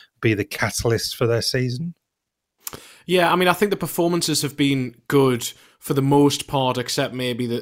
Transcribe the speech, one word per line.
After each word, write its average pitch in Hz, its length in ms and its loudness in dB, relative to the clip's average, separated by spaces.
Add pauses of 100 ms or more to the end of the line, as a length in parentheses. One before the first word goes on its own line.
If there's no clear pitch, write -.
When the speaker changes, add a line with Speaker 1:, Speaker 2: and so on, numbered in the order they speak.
(220)
Speaker 1:
be 113 120 4
the 101 120 -2
catalyst - 720 -4
for 123 100 0
their 117 140 0
season? 127 540 -4 (1120)
Speaker 2:
Yeah, 175 240 2
I 165 60 2
mean, 180 140 4
I 175 40 4
think 208 180 0
the 190 40 -2
performances 170 680 0
have 139 120 -6
been 139 400 0 (140)
good 131 420 2 (260)
for - 160 -4
the 139 80 0
most 143 460 4
part, 127 300 0
except 123 360 -4
maybe 123 320 -4
the, 117 160 -2